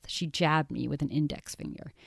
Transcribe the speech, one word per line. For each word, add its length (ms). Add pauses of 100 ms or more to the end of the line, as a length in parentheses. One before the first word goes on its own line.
She 200
jabbed 440
me 180
with 140
an 80
index 440
finger. 380 (140)